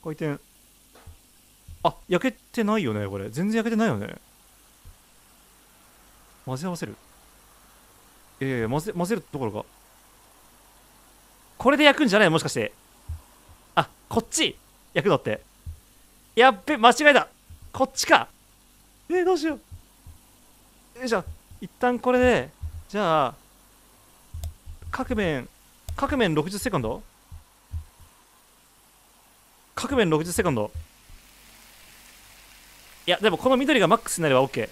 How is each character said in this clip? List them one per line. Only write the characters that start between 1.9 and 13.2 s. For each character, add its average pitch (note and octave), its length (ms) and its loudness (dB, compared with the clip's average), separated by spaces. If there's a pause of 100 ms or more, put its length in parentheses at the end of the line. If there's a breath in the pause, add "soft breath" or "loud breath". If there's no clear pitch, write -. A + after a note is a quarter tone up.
焼 F#3 240 -2
け - 60 -18 (140)
て A#3 120 -4
な G#3+ 140 0
い G3 60 -2
よ A2 100 -2
ね、 G#2 140 -4
こ G2 100 -8
れ。 G2 120 -10
全 E3 200 -4
然 A3 80 -2
焼 A3 80 -2
け A#3+ 60 -2
て A#3 40 -2
な A3 100 0
い - 20 0
よ B2+ 100 -2
ね。 F#2+ 180 -10 (2250)
混 C3 120 -8
ぜ E3+ 100 -8
合 F3+ 40 -6
わ E3+ 60 -8
せ - 80 -8
る。 A2 100 -14 (1400)
い C#3 40 -6
や C3+ 60 -4
い - 20 -4
や B2 80 -2
い - 20 -2
や、 A2 80 -2
混 C#3+ 120 -2
ぜ、 G3+ 120 -8
混 F3 120 -2
ぜ A3 100 -2
る - 160 -10
ど D3 80 -10
こ B2+ 60 -4
ろ G#2 60 -4
か。 G#2 140 -10 (1900)
こ B3+ 140 2
れ D4 60 2
で D4 80 4
焼 C#4 140 6
く D#4 60 4
ん - 20 2
じ F#3+ 80 2
ゃ G#3+ 40 6
な G#3 60 6
い？ E3 40 6
も D#3+ 80 2
し - 60 0
か D3+ 60 -4
し - 40 -8
て。 A2 180 -4 (1000)